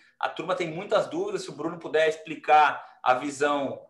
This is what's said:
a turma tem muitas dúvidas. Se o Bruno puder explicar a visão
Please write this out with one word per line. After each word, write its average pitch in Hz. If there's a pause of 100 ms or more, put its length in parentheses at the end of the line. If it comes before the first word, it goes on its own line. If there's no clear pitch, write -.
(180)
a -
turma 165
tem 170
muitas 185
dúvidas. 190
Se -
o -
Bruno 160
puder 156
explicar 151
a 127
visão 139